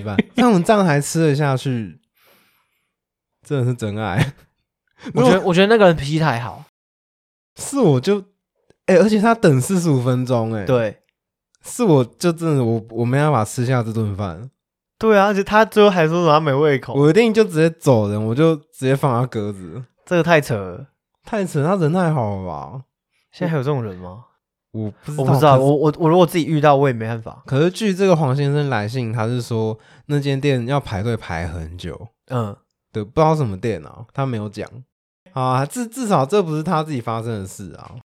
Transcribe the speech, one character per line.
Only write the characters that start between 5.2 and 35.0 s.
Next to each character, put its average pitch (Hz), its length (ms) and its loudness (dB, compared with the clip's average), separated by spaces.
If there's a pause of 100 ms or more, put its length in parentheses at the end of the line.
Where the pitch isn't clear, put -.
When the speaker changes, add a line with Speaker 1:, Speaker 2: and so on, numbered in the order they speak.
Speaker 1:
觉 254 60 6
得， 180 60 6
Speaker 2:
如 190 60 2
果 196 100 -4
Speaker 1:
我 170 40 2
觉 170 60 4
得 196 60 4
那 220 100 4
个 208 100 6
人 170 100 6
脾 139 100 -6
气 151 120 -2
太 143 220 -2
好。 117 240 -14 (920)
Speaker 2:
是 - 220 -8
我 151 220 4
就， 196 200 -2 (680)
哎， 185 100 4
而 185 120 6
且 214 120 2
他 226 140 4
等 170 260 4
四 185 180 0
十 170 120 0
五 131 120 2
分 127 220 -2
钟， 113 300 -2
哎。 104 100 -6
Speaker 1:
对。 113 380 -2 (600)
Speaker 2:
是 - 220 -8
我 147 200 4
就 170 280 -4
真 160 240 -2
的， 131 80 0
我， 113 260 -2
我 113 140 -4
没 123 140 0
办 151 120 2
法 117 140 2
吃 120 220 -6
下 127 160 0
这 110 100 -6
顿 104 240 -4
饭。 98 320 -10 (500)
Speaker 1:
对 220 200 4
啊， 196 80 4
而 208 80 0
且 196 100 -2
他 208 180 4
最 214 220 4
后 208 60 6
还 175 160 2
说 165 140 0
什 175 40 2
么 156 80 4
他 151 80 6
没 151 140 0
胃 143 240 2
口。 120 160 -10
Speaker 2:
我 143 160 4
一 - 20 4
定 220 220 4
就 220 100 4
直 185 100 -8
接 160 140 4
走 123 400 2
人， 104 160 -4
我 113 100 -2
就 160 220 2
直 - 300 -10
接 135 100 2
放 131 240 0
他 127 60 0
鸽 104 260 -6
子。 95 320 -14 (220)
Speaker 1:
这 180 100 -2
个 165 60 2
太 165 180 4
扯 139 160 -4
了。 98 300 -10 (360)
Speaker 2:
太 208 220 -6
扯， 156 180 -4
他 180 140 0
人 160 160 0
太 175 200 0
好 110 240 -2
了 95 100 -8
吧？ 78 380 -12 (460)
Speaker 1:
现 - 160 -6
在 165 40 -2
还 160 80 -2
有 131 40 -2
这 123 60 -6
种 139 160 -2
人 98 120 -10
吗？ 90 280 -16 (460)
Speaker 2:
我 110 200 -8 (140)
不 - 60 -12
知 147 60 -10
道， 143 80 -2
Speaker 1:
我 - 20 -2
不 135 80 4
知 139 100 4
道， 147 80 8
Speaker 2:
可 131 60 6
是 131 60 2
Speaker 1:
我， 143 120 4
我， 151 220 2
我 165 100 2
如 160 80 4
果 180 100 6
自 180 120 -2
己 151 60 2
遇 151 160 0
到， 147 160 6
我 143 100 2
也 135 60 0
没 113 140 -6
办 113 140 -6
法。 - 260 -18
Speaker 2:
可 135 140 0
是 170 100 2
据 196 240 -2
这 190 120 0
个 185 80 6
黄 143 220 0
先 143 160 0
生 147 160 -2
来 107 180 -2
信， 117 260 -6
他 110 140 -2
是 123 160 -4
说 110 340 -4 (300)
那 147 140 -2
间 139 200 -2
店 131 260 0
要 143 120 -2
排 101 240 -6
队 113 140 -2
排 85 320 -6
很 82 280 -12
久。 87 320 -14 (200)
Speaker 1:
嗯。 110 280 -6 (360)
Speaker 2:
对， 107 100 -6
不 107 180 -4
知 - 0 -
道 156 140 2
什 151 120 -2
么 95 120 -6
店 92 260 -6
啊， 67 280 -20
他 139 120 -4
没 127 120 -6
有 107 120 -8
讲。 101 200 -12 (640)